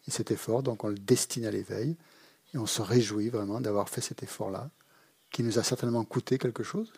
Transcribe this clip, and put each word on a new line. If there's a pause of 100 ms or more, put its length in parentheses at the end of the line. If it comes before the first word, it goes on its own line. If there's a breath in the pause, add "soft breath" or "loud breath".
et
cet
effort,
donc,
on
le
destine
à
l'éveil, (560 loud breath)
et
on
se
réjouit
vraiment
d'avoir
fait
cet
effort-là, (600 soft breath)
qui
nous
a
certainement
coûté
quelque
chose